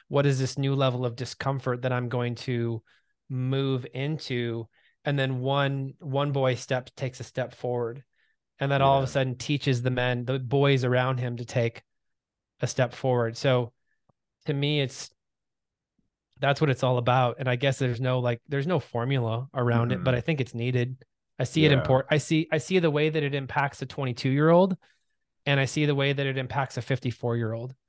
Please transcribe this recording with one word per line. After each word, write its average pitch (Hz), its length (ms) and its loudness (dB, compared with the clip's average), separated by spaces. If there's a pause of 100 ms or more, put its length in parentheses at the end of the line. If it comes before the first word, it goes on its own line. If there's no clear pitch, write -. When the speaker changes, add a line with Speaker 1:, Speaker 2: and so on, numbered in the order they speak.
Speaker 1:
"What 143 180 2
is 135 120 2
this 131 200 -2
new 139 160 0
level 127 320 0
of 120 100 -6
discomfort 127 680 -4
that 127 100 0
I'm 123 160 -2
going 120 280 -2
to 117 460 -4 (460)
move 131 640 -2
into?" 120 760 -6 (360)
And 143 140 0
then 131 220 0
one, 135 580 0
one 143 340 -2
boy 131 240 2
step, 127 380 -4
takes 127 260 -8
a 117 40 -10
step 123 300 -8
forward. 123 500 -6 (580)
And 139 100 0
that 135 100 4
all 135 160 6
of 135 60 2
a - 20 -2
Speaker 2:
Yeah. 127 60 -6
Speaker 1:
sudden 131 260 -2
teaches 139 420 0
the 127 100 0
men, 123 360 0
the 131 120 -2
boys 135 460 2
around 127 340 2
him, 120 200 -4
to 117 80 -10
take 117 360 -2 (760)
a 127 60 -2
step 123 260 0
forward. 120 460 -2
So 127 340 2 (720)
to 151 80 -2
me, 143 300 0
it's, - 280 -6 (1300)
that's 135 220 2
what 156 80 4
it's 131 140 0
all 127 160 2
about. 123 400 2
And 127 100 -2
I 123 80 2
guess 131 220 0
there's 123 240 -2
no, 127 160 0
like, 120 300 -2
there's 139 180 -2
no 175 120 0
formula 120 760 -2
around 120 380 2
it, 127 120 -4
but 131 60 4
Speaker 2:
Mm-hmm. 123 80 2
Speaker 1:
I - 20 -2
think 151 220 -2
it's - 120 -6
needed. 123 480 -2 (360)
I 135 60 -2
see 156 200 2
it 147 80 6
Speaker 2:
Yeah. 135 60 6
Speaker 1:
import-, 135 320 2
I 151 80 4
see, 160 340 0
I 160 60 0
see 190 220 0
the 165 100 4
way 147 180 2
that 156 140 0
it 139 120 -2
impacts 139 460 -2
a 135 60 -6
twenty-two-year-old, 147 880 4 (720)
and 143 120 4
I 135 60 2
see 151 220 0
the 147 80 2
way 139 180 2
that 139 140 -2
it 135 100 -2
impacts 131 400 -4
a 123 60 -4
fifty-four-year-old. 117 920 -4 (140)